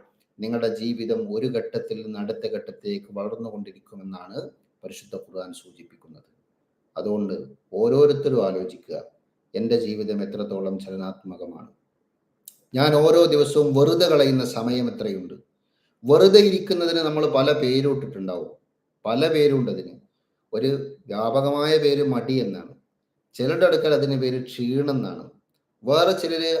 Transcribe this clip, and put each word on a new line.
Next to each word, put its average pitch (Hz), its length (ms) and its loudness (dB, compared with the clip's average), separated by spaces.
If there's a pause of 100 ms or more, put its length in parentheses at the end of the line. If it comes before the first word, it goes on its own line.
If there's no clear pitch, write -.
(380)
നിങ്ങളുടെ 113 360 -4
ജീവിതം 113 460 -4 (120)
ഒരു 120 200 -2
ഘട്ടത്തിൽ 113 480 -6
നിന്ന് 107 200 -12
അടുത്ത 110 320 -8
ഘട്ടത്തേക്ക് 101 600 -10
വളർന്നുകൊണ്ടിരിക്കുമെന്നാണ് 101 1300 -12 (440)
പരിശുദ്ധ - 340 -18
ഖുർആൻ 92 360 -14
സൂചിപ്പിക്കുന്നത്. - 760 -20 (680)
അതുകൊണ്ട് 101 380 -2 (380)
ഓരോരുത്തരും 131 720 4
ആലോചിക്കുക, 92 500 -6 (580)
എൻ്റെ 117 260 0
ജീവിതം 107 420 -4
എത്രത്തോളം 98 560 -6
ചലനാത്മകമാണ്, 95 920 -12 (1040)
ഞാൻ 143 220 4
ഓരോ 160 300 6
ദിവസവും 147 480 4
വെറുതെ 160 340 4
കളയുന്ന 135 400 4
സമയം 120 400 -2
എത്രയുണ്ട്. 98 460 -8 (720)
വെറുതെ 185 360 8
ഇരിക്കുന്നതിന് 175 640 2
നമ്മൾ 151 260 0
പല 135 220 2
പേരും 135 420 0
ഇട്ടിട്ടുണ്ടാവും, 95 560 -8 (540)
പല 117 240 -2
പേരുണ്ട് 139 440 2
അതിന്. 92 220 -10 (580)
ഒരു 113 180 -2 (360)
വ്യാപകമായ 135 720 -2
പേര് 143 280 2
മടി 131 340 -2
എന്നാണ്, 95 320 -8 (640)
ചിലരുടെ 160 320 2
അടുക്കൽ 156 260 2
അതിന് 139 220 0
പേര് 127 280 -2
ക്ഷീണം 131 460 -4
എന്നാണ്, 98 340 -6 (600)
വേറെ 170 300 4
ചിലര് 165 460 -4